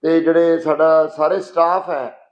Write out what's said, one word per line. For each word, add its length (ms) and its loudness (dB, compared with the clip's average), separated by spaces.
ਤੇ 180 0
ਜਿਹੜੇ 380 2
ਸਾਡਾ 480 2
ਸਾਰੇ 340 -2
ਸਟਾਫ 500 -2
ਹੈ 280 -8